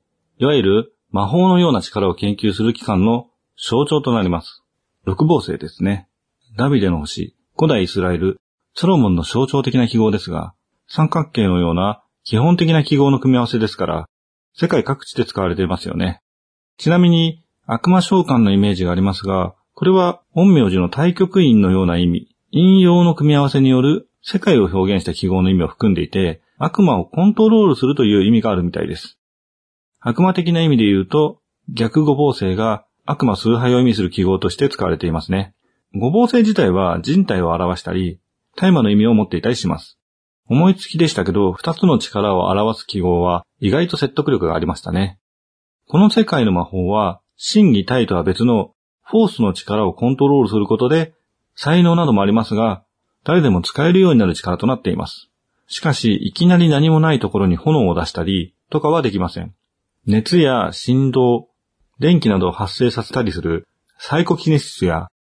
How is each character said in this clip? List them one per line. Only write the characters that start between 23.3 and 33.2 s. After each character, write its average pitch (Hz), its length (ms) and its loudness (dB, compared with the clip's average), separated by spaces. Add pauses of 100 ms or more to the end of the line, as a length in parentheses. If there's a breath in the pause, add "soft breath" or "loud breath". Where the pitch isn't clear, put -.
み 147 40 4
合 143 80 2
わ 139 80 0
せ 139 100 0
に 135 80 4
よ 127 140 4
る 151 260 0 (140)
世 - 160 -4
界 165 220 2
を 98 60 4
表 95 280 0
現 92 80 -2
し - 20 -18
た 87 80 -4
記 - 140 -6
号 92 160 0
の 92 80 4
意 95 40 2
味 87 100 2
を - 20 -2
含 - 240 0
ん 95 40 2
で 85 80 0
い - 60 -6
て、 87 320 -2 (180)
悪 156 240 -2
魔 139 160 4
を 87 80 -4
コ - 180 -2
ン 202 100 4
ト 220 140 2
ロ 220 160 4
ー - 40 4
ル 143 80 2
す 131 100 -2
る 139 80 0
と 135 100 0
い 104 140 4
う 95 60 2
意 104 80 2
味 117 100 2
が 113 80 -2
あ 101 40 -2
る 90 80 -2
み 87 80 -4
た 82 120 -6
い 80 40 -6
で - 100 -10
す。 - 220 -20 (800)
悪 117 240 -2
魔 185 120 2
的 175 180 -2
な 170 100 0
意 165 60 2
味 143 80 2
で 113 80 2
言 98 160 2
う 95 60 -4
と、 151 340 -2 (320)
逆 113 320 -2
五 147 100 2
芒 143 180 0
星 95 220 -4
が 107 300 -4 (220)
悪 - 180 -4